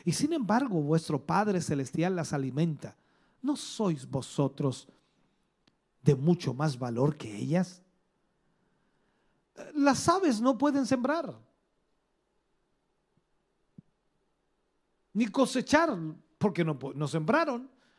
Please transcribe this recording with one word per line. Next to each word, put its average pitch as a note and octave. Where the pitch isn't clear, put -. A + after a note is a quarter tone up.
y E3
sin D4+
embargo A3+
vuestro D3+
Padre F#3
Celestial D#3+
las E3
alimenta. C#3
¿No C#4
sois D3+
vosotros C3+
de C#3+
mucho D#3
más C3+
valor B2+
que G#2+
ellas?". D3+
Las C#4+
aves E4+
no B3
pueden C#4
sembrar, B3+
ni G#3+
cosechar, C4+
porque F3
no, D3
no C#3+
sembraron, A#3+